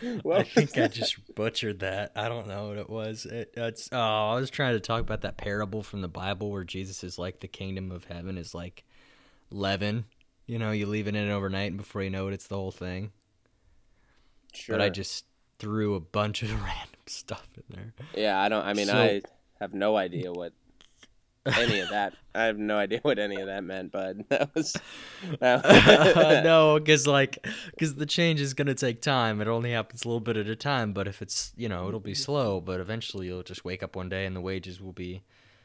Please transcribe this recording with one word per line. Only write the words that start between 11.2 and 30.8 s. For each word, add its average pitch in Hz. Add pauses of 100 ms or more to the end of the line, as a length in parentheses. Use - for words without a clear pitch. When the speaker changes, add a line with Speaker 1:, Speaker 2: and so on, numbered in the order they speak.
Speaker 2:
overnight, 98
and 98
before 98
you 95
know 95
it, 98
it's -
the -
whole 95
thing. 92 (1600)
But 110
I 101
Speaker 1:
Sure. 101
Speaker 2:
just 95 (340)
threw 104
a 90
bunch 104
of 107
<laughs> 107
random -
stuff -
in - (120)
there. 107 (220)
Speaker 1:
Yeah, 101
I 101
don't, 107
I 101
mean, 104
Speaker 2:
So 101
Speaker 1:
I 107 (380)
have 95
no 107
idea 90
what 87 (920)
any 117
of 90
that, 101 (120)
Speaker 2:
<laughs> -
Speaker 1:
I 110
have 110
no 104
idea 104
what 127
any 101
of 98
that 98
meant, 92
but 95
<laughs> -
that 143
was, 160 (320)
Speaker 2:
<laughs> 170
Speaker 1:
that 127
was 156
<laughs> -
Speaker 2:
No, 156
'cause, 151
like, 139 (340)
'cause 156
the 143
change 160
is 139
gonna 139
take 120
time. 113
It 107
only 117
happens 117
a 117
little 117
bit 113
at 104
a 110
time, 123